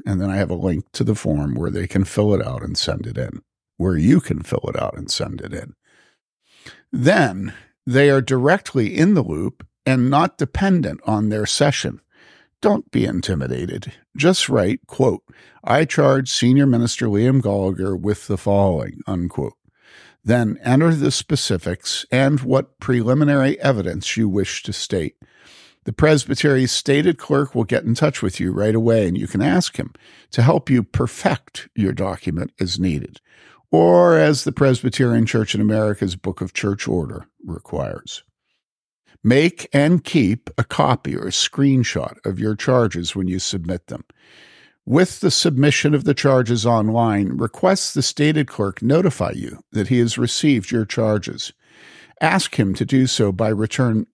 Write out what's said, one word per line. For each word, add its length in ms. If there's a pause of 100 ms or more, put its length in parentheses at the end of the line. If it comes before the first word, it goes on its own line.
and 160
then 120
I 60
have 120
a 60
link 380
to 100
the 100
form 400
where 160
they 160
can 200
fill 280
it 100
out 200
and 120
send 300
it 100
in, 280 (320)
where 220
you 220
can 220
fill 260
it 140
out 160
and 140
send 300
it 120
in. 220 (1160)
Then 600 (320)
they 240
are 100
directly 800
in 160
the 100
loop 400 (220)
and 240
not 300
dependent 640
on 240
their 160
session. 560 (640)
Don't 260
be 160
intimidated. 880 (220)
Just 340
write, 380
quote, 360 (400)
"I 220
charge 460
Senior 340
Minister 400
Liam 380
Gallagher 520
with 300
the 120
following," 680
unquote. 480 (720)
Then 360
enter 320
the 180
specifics 1000
and 300
what 400
preliminary 800
evidence 560
you 100
wish 360
to 100
state. 420 (720)
The 80
Presbytery's 800
stated 440
clerk 380
will 80
get 220
in 100
touch 260
with 160
you 140
right 240
away, 320
and 100
you 80
can 160
ask 360
him 160 (380)
to 100
help 280
you 140
perfect 920
your 180
document 640
as 180
needed, 440 (500)
or 460
as 260
the 80
Presbyterian 720
Church 300
in 60
America's 560
Book 240
of 100
Church 380
Order 380 (140)
requires. 800 (1000)
Make 480
and 320
keep 540
a 80
copy 500
or 120
a 40
screenshot 920
of 120
your 180
charges 600
when 140
you 100
submit 480
them. 160 (840)
With 340
the 120
submission 640
of 120
the 80
charges 520
online, 720
request 580
the 80
stated 460
clerk 340
notify 540
you 240 (140)
that 160
he 100
has 180
received 540
your 140
charges. 640 (680)
Ask 360
him 180
to 100
do 200
so 280
by 160
return 640